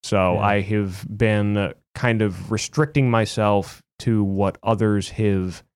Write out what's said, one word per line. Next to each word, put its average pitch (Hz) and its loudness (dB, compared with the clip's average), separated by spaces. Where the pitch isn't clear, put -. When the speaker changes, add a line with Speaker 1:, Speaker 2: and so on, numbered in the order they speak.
Speaker 1:
So 92 2
Speaker 2:
Yeah. 90 0
Speaker 1:
I 101 2
have 98 -4
been 104 0
kind 113 0
of 95 -2
restricting 139 0
myself 104 0
to 110 2
what 98 0
others 104 0
have 95 -2